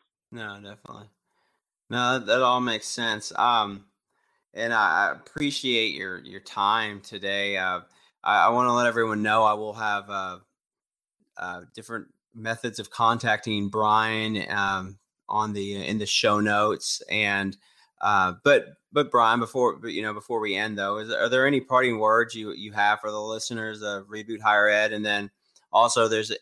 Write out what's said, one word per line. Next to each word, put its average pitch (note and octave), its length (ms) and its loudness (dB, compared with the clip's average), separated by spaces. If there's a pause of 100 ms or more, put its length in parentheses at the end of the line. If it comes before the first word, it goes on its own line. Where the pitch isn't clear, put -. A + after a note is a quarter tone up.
(320)
No, A2 240 -12
definitely. G#2 540 -20 (800)
No, B2 300 0
that, A2 80 -12
that A#2+ 160 4
all B2 180 4
makes A2+ 260 -4
sense. A2+ 480 -6
Um, G#2 500 0 (680)
and A#2 180 -4
I, G2+ 360 4
I D#2+ 60 -2
appreciate B2 840 -2
your, F#2 240 -10
your F#2+ 220 -18
time G#2 600 -2
today. G2+ 560 -4
Uh, F#2 240 -4 (420)
I, F#2+ 220 4
I G#2 40 6
wanna A#2+ 260 4
let A#2+ 100 4
everyone A2+ 380 0
know G#2+ 200 4
I G#2+ 100 4
will G#2+ 200 -8
have, G#2 380 -4
uh, F#2+ 260 -8 (1000)
uh, F2+ 240 -10 (120)
different A2+ 360 -14 (260)
methods A2+ 420 -6
of G#2+ 140 -12
contacting A2+ 800 0
Brian, A2 800 0
um, G2 480 -2 (300)
on G#2+ 240 -2
the, G2+ 340 -6
in G#2 100 -2
the G#2 80 -4
show G#2 340 2
notes. G#2 680 0
And, G2 480 0 (440)
uh, F#2+ 320 2 (100)
but, C#3+ 320 4 (160)
but D3 180 0
Brian, A#2 300 4
before, A#2 380 0
but, G2 160 -10
you F#2+ 100 -6
know, G#2+ 100 -6
before A2 260 -6
we G#2+ 140 -2
end G#2 240 -4
though, G2+ 200 -2
is, G#2+ 140 -10
are A2+ 180 0
there B2+ 180 4
any C#3 140 2
parting B2+ 360 2
words A2+ 380 2
you, G#2+ 160 -8
you G#2 220 -12
have G#2 260 2
for G#2+ 100 -8
the G#2+ 120 -6
listeners A2 600 -8
of G2+ 280 -8
Reboot G#2+ 320 -10
Higher G#2+ 260 6
Ed? G#2+ 260 4
And G#2 100 -4
then G2+ 280 -4 (400)
also, A#2 340 4
if A2 60 0
there's A2 200 -2 (100)